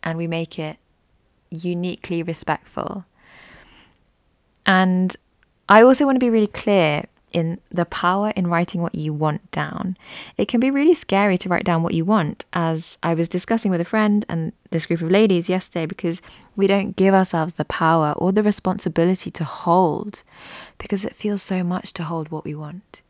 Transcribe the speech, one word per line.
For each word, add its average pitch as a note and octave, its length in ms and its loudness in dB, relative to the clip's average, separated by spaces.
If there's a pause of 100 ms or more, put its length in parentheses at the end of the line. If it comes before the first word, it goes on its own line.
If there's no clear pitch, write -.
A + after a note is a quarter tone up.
and E3 120 -4
we E3+ 120 -4
make E3 280 -6
it D#3 220 -10 (720)
uniquely F3 720 -6
respectful. - 800 -6 (1600)
And F#3 520 2 (520)
I G#3+ 140 10
also C4 240 8
want C4+ 80 4
to C4 100 2
be A#3+ 60 2
really A3 160 4
clear E3+ 600 0 (260)
in E3 280 -2 (100)
the F3 140 -2
power G3 520 -2
in F3+ 120 0
writing E3+ 340 0
what E3+ 120 -4
you D#3 180 -4
want D3+ 380 -2
down. D3+ 460 -6 (400)
It G#3 120 0
can A#3 120 0
be C4 100 2
really D4 240 4
scary G3 440 0
to F#3 100 -6
write F3+ 160 0
down E3+ 180 0
what - 120 -2
you E3 100 0
want, F3+ 480 -2
as E3 500 -4
I E3+ 120 0
was E3 140 -2
discussing G3+ 420 -2
with F3 100 0
a E3+ 40 -2
friend G#3 440 2
and E3 240 -4 (180)
this D#3+ 160 -2
group E3 140 -2
of E3 100 -2
ladies F#3+ 380 4
yesterday, F3+ 380 -4
because E3+ 360 -6 (340)
we G3 100 2
don't G3 300 0
give F#3+ 180 4
ourselves F3+ 400 2
the D3+ 100 -4
power D#3+ 520 2
or F#3 160 0
the G#3+ 100 2
responsibility F3+ 880 0
to - 140 -8
hold, F3 760 0 (560)
because F#3+ 260 -6
it - 120 -8
feels G#3 260 -4
so F#3 200 -2
much F3+ 320 -4
to E3 100 -6
hold D#3+ 260 -6
what D#3 140 -10
we D3+ 100 -8
want. D3+ 560 -16